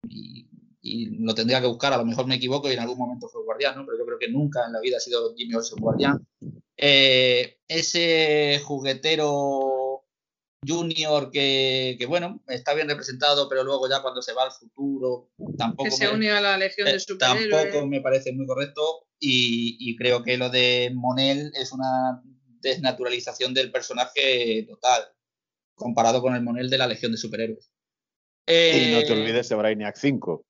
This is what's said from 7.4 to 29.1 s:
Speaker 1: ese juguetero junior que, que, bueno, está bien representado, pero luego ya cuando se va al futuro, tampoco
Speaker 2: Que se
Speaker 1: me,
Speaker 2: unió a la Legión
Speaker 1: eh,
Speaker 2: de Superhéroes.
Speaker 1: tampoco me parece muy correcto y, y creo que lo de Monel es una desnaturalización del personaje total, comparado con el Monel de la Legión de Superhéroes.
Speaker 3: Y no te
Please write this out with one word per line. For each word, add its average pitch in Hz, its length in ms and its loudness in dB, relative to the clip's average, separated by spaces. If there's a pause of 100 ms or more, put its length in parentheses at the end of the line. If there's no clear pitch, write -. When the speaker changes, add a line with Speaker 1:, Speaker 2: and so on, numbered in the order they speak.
Speaker 1:
ese 160 960 2
juguetero 135 1400 0 (640)
junior 156 640 0
que, 135 680 2
que, 123 80 -4
bueno, 175 420 -2
está 147 260 -2
bien 156 140 -2
representado, 143 600 0
pero 131 160 0
luego 135 240 -2
ya 135 140 0
cuando 123 200 -8
se 123 100 -10
va 127 120 0
al 131 80 -6
futuro, 127 760 -6 (280)
tampoco 120 260 -4
Speaker 2:
Que 131 60 -2
se 202 180 0
Speaker 1:
me, - 60 0
Speaker 2:
unió 214 220 0
a 208 40 2
la 196 180 2
Legión 190 300 -2
Speaker 1:
eh, - 60 2
Speaker 2:
de 190 60 -2
Superhéroes. 190 500 0
Speaker 1:
tampoco 147 360 0
me 139 140 -2
parece 135 320 0
muy 131 140 -6
correcto 143 600 -4 (120)
y, 120 600 0
y 120 180 -8
creo 120 260 2
que 123 160 0
lo 127 120 -2
de 123 440 2
Monel 135 600 0
es 135 180 -8
una 127 500 -2 (380)
desnaturalización 127 960 -2
del 127 160 0
personaje 123 960 0
total, 120 360 2 (680)
comparado 117 480 2
con 127 120 2
el 120 80 -2
Monel 120 280 -2
de 131 80 2
la 127 80 2
Legión 117 260 -4
de 110 60 -4
Superhéroes. 110 520 -8 (760)
Speaker 3:
Y 160 460 6
no 117 100 6
te 117 100 2